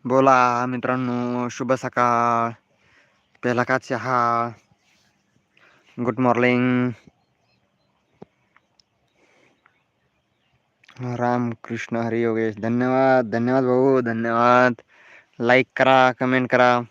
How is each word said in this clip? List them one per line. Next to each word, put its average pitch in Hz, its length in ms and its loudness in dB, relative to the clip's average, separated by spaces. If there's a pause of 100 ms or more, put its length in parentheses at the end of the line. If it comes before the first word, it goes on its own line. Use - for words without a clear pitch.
बोला 123 580 2
मित्रांनो, 123 840 -4
शुभ 127 240 -4
सकाळ. 120 760 0 (880)
प्याला 123 220 0
का 131 140 -2
चहा? 120 720 -4 (1600)
गुड 120 140 -4
मॉर्निंग. 123 720 0 (4000)
रामकृष्ण 120 840 -4
हरी 117 240 -2
योगेश. 113 340 -2
धन्यवाद, 127 720 0
धन्यवाद 120 380 -2
भाऊ, 127 380 2
धन्यवाद. 117 720 2 (680)
लाईक 123 360 2
करा, 131 440 4
कमेंट 127 300 -2
करा. 123 420 2